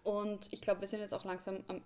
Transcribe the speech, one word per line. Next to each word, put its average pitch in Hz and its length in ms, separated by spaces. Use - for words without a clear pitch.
Und 208 480
ich 214 100
glaub, 196 200
wir 196 80
sind 214 100
jetzt 202 140
auch 196 100
langsam 190 460
am 185 160